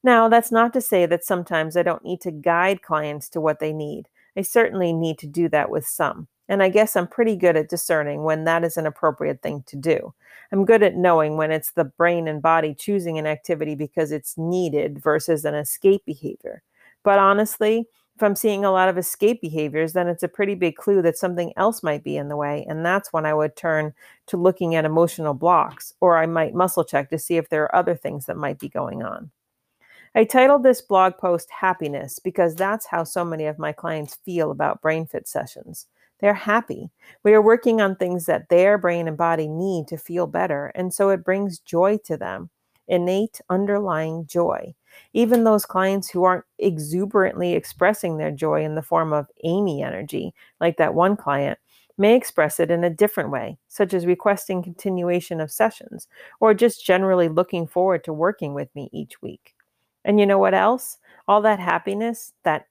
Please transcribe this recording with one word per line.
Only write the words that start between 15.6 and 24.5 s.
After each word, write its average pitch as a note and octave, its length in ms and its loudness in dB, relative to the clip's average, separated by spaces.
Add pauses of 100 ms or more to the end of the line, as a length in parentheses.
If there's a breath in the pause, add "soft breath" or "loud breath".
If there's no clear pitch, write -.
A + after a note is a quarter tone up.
behavior. - 600 -12 (400 soft breath)
But G3 160 6
honestly, G#3+ 680 2 (280)
if - 80 -2
I'm G3+ 100 2
seeing G3+ 300 -2
a G3 80 2
lot F#3 160 4
of F3+ 100 0
escape G#3+ 420 0
behaviors, D#3 520 -4
then F3 160 0
it's F3 160 -4
a F3 40 -4
pretty G3+ 280 -4
big F3 180 -2
clue G3+ 280 0
that E3 140 2
something F3 400 -4
else A3 240 0
might D3+ 220 -4
be D3 140 -6
in C#3+ 100 -6
the D3 100 -8
way, D3 320 -6
and D#3 160 -6
that's F#3+ 280 -2
when D#3 120 -2
I D3+ 100 0
would D3+ 200 -2
turn D#3 400 -4 (320 soft breath)
to - 100 -6
looking F3 380 0